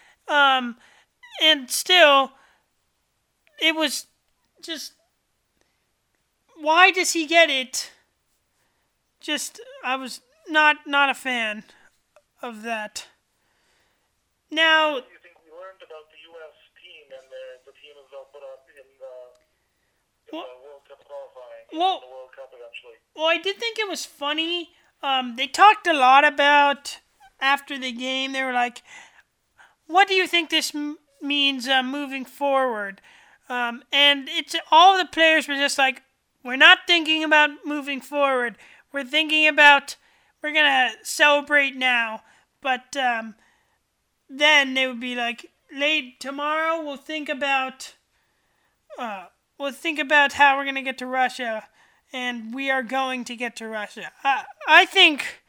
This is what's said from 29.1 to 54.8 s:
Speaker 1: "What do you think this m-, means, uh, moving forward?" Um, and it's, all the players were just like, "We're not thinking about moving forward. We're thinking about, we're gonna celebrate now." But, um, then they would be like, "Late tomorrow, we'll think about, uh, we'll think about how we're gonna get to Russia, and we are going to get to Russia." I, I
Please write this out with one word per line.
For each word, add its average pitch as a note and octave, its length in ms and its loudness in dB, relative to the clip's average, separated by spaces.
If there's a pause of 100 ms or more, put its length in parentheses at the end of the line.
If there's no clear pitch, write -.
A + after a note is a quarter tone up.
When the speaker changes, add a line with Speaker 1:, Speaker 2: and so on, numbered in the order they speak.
Speaker 1:
"What F#4 220 4
do G4 60 -2
you F#4 120 2
think E4+ 220 -2
this - 260 -2
m-, D4 220 -8 (240)
means, C#4 480 -2
uh, C4 140 2
moving C4+ 420 -8
forward?" B3 800 -4 (480)
Um, A#3+ 320 -6 (100)
and C#4+ 380 4
it's, E4 260 -8 (140)
all F4+ 260 8
the F4+ 80 0
players D#4+ 420 2
were C#4+ 100 -4
just C#4 200 -2
like, C4 260 0 (400)
"We're B3+ 140 -8
not E4+ 300 6
thinking D#4 360 0
about D4+ 280 4 (160)
moving C#4+ 340 -8
forward. C4 560 -2 (360)
We're C#4 120 -8
thinking D#4 420 0
about, C#4+ 500 6 (440)
we're D4+ 140 -6
gonna C4+ 380 2 (100)
celebrate C#4+ 760 2
now." A#3 460 -2 (400)
But, B3+ 340 -4
um, A3+ 380 -4 (960)
then C#4+ 420 2
they C4 140 -2
would B3 140 -8
be B3 140 -8
like, A#3 380 -8 (180)
"Late C#4+ 480 -4
tomorrow, D#4 640 -6
we'll C#4+ 140 -10
think D4+ 320 -12
about, C4+ 680 -6 (1040)
uh, G3 280 -10 (320)
we'll C#4 140 -6
think D4+ 260 -6
about C#4+ 340 2
how C#4 240 4
we're C#4 80 -6
gonna C4+ 160 2
get C4 160 -6
to B3+ 100 -10
Russia, B3+ 640 -4 (420)
and A#3+ 440 -10
we C4+ 160 -4
are C4+ 120 0
going B3+ 420 -4
to A#3+ 120 -14
get A#3 200 -8
to A3+ 120 -14
Russia." G#3 440 -12 (100)
I, C4+ 220 -2 (220)
I E4 200 6